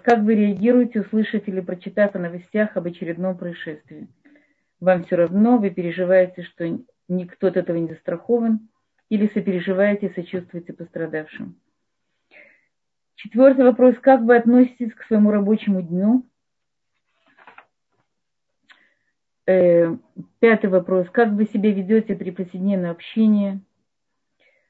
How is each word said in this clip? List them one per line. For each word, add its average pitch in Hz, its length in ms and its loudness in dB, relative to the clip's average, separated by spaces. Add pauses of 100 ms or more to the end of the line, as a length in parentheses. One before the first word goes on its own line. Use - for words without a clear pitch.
Как 233 180 2
вы 214 160 2
реагируете, 214 680 0
услышав 214 460 -4
или 190 140 -6
прочитав 185 540 -4
о 190 40 -8
новостях 180 560 -6
об 175 120 -6
очередном 175 500 -8
происшествии? 160 680 -16 (760)
Вам 175 240 0
всё - 100 -4
равно, 196 420 2
вы 202 120 0
переживаете, 180 720 -2
что 170 380 -10 (280)
никто 180 400 -4
от 180 80 -2
этого 175 220 -4
не 165 100 -4
застрахован, 220 800 -4 (400)
или 214 200 -2
сопереживаете 196 800 -2
и 175 60 -10
сочувствуете 175 600 -12
пострадавшим? 160 840 -12 (1600)
Четвёртый 262 480 4
вопрос. 247 340 6
Как 269 220 4
вы 233 140 4
относитесь 240 580 2
к - 120 -20
своему 208 260 2
рабочему 208 500 0
дню? 196 420 0 (3250)
Э, 175 480 4 (440)
пятый 220 300 2
вопрос. 185 400 0
Как 233 200 0
вы 208 160 0
себя 214 260 -2
ведёте 202 440 -2
при 180 140 -10
повседневном 180 640 -6
общении? 202 680 -2 (1120)